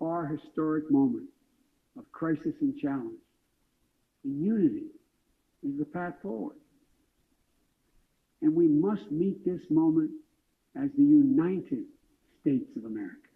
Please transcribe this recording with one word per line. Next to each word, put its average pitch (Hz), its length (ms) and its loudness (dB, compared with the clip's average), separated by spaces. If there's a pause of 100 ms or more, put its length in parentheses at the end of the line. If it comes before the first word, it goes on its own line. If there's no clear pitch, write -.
our 165 260 -4
historic 156 640 -4
moment 135 340 2 (720)
of - 140 -20
crisis 160 480 -4
and 135 180 -2
challenge. 135 400 -6 (1040)
And 139 200 -4
unity 185 400 0 (840)
is 143 100 -4
the 147 100 -4
path 180 360 -8
forward. 214 320 -8 (1900)
And 156 120 2
we 170 140 4
must 170 420 0
meet 180 340 -2
this 180 260 -4
moment 160 400 2 (680)
as 139 160 -2
the 143 60 6
United 147 840 4 (560)
States 135 360 0
of 110 80 -12
America. 107 320 -10 (200)